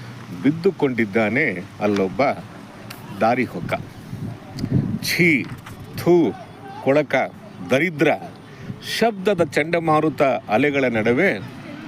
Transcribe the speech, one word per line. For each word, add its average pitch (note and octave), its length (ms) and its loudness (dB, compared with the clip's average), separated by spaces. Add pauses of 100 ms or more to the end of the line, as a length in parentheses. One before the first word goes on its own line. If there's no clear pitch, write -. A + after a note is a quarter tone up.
(420)
ಬಿದ್ದುಕೊಂಡಿದ್ದಾನೆ A#2 1200 2 (160)
ಅಲ್ಲೊಬ್ಬ G2 420 2 (960)
ದಾರಿ A#2+ 240 2
ಹೋಕ. F2 280 -6 (1300)
ಛೀ, C4+ 420 2 (520)
ಥೂ, E3+ 380 6 (500)
ಕೊಳಕ, C#3 300 4 (560)
ದರಿದ್ರ, D#3 380 2 (920)
ಶಬ್ದದ G3+ 460 2
ಚಂಡಮಾರುತ D#3 760 2
ಅಲೆಗಳ C#3 600 2
ನಡುವೆ, A#2+ 760 2 (280)